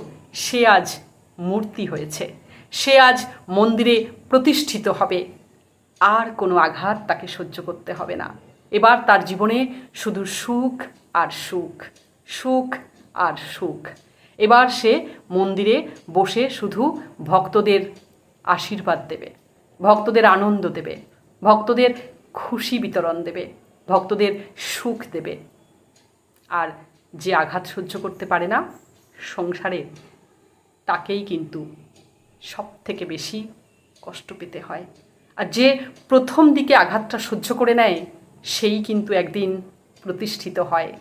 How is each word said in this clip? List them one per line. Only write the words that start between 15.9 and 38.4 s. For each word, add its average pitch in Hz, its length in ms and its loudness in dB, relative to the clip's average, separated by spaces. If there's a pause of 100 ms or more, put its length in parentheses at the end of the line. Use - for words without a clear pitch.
বসে 226 360 2
শুধু 208 520 -4 (220)
ভক্তদের 196 680 2 (520)
আশীর্বাদ 180 640 -2
দেবে, - 220 -12 (520)
ভক্তদের 214 420 6
আনন্দ 196 440 4
দেবে, 151 280 -8 (460)
ভক্তদের 233 480 4 (420)
খুশি - 460 -6
বিতরণ 170 440 -4
দেবে, 175 300 -10 (360)
ভক্তদের 202 460 2 (220)
সুখ - 560 -8
দেবে। 160 240 -8 (1120)
আর 170 200 -2 (460)
যে 175 200 -4
আঘাত 165 320 -2
সহ্য 190 320 -10
করতে 185 280 -10
পারে 175 200 -2
না 233 180 -2 (560)
সংসারে, 175 640 -6 (1000)
তাকেই 196 380 -4
কিন্তু 156 420 -10 (760)
সব - 220 -14 (200)
থেকে 208 200 -8
বেশি 214 440 -10 (540)
কষ্ট - 360 -18
পেতে 175 220 -16
হয়। 165 240 -14 (520)
আর 214 80 -4
যে 262 340 2 (300)
প্রথম 277 460 6
দিকে 285 200 4
আঘাতটা 214 440 2
সহ্য - 360 -6
করে 240 200 2
নেয়, 180 320 2 (380)